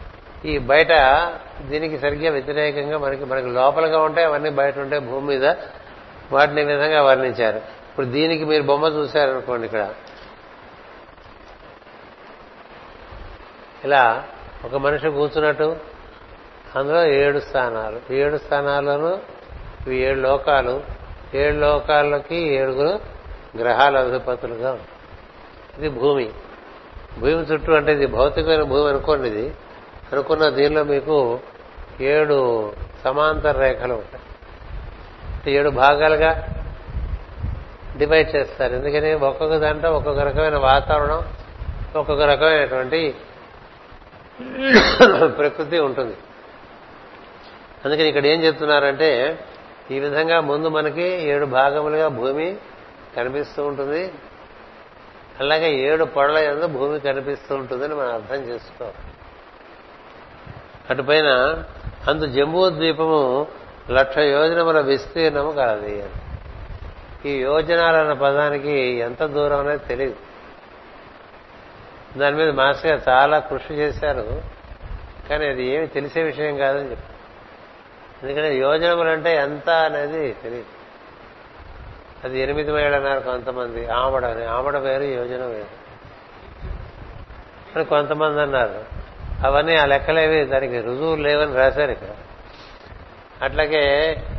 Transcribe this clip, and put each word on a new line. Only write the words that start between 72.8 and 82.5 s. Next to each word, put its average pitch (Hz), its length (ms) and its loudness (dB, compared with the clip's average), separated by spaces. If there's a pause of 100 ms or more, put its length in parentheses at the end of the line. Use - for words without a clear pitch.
గారు 143 240 2
చాలా 139 280 6
కృషి 147 360 -6
చేశారు, 143 680 -4 (840)
కానీ 151 180 -2
అది 127 180 -2
ఏమి 147 220 -2
తెలిసే 147 360 -4
విషయం 147 340 -4
కాదని 139 340 -2
చెప్పారు. - 260 -14 (1080)
ఎందుకంటే 139 360 -2
యోజనములు 165 500 2
అంటే 160 280 2
ఎంత 143 340 -2
అనేది 151 640 0
తెలియదు. 113 440 -12 (1500)
అది 131 160 -4
ఎనిమిది 147 320 -2